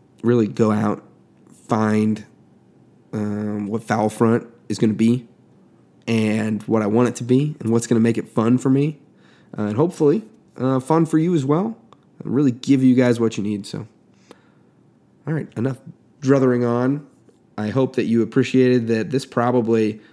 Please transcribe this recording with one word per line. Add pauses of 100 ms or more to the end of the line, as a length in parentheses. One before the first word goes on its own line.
(220)
really
go
out, (480)
find, (880)
um,
what
Foul
Front (220)
is
gonna
be, (760)
and
what
I
want
it
to
be,
and
what's
gonna
make
it
fun
for
me, (580)
uh,
and
hopefully, (340)
uh,
fun
for
you
as
well, (460)
and
really
give
you
guys
what
you
need.
So, (1400)
all
right,
enough (420)
druthering
on. (520)
I
hope
that
you
appreciated
that
this
probably (140)